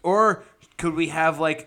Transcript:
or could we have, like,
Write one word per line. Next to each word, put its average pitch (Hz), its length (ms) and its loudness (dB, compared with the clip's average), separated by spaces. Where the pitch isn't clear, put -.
or 202 400 2
could 170 160 -2
we 160 140 -2
have, 160 320 0
like, 156 260 -2